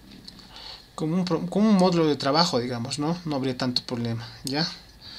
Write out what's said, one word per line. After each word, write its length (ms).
como 200
un 100
pro-, 220
como 220
un 60
módulo 320
de 80
trabajo, 440
digamos, 380
¿no? 180
No 100
habría 200
tanto 280
problema, 440
¿ya? 240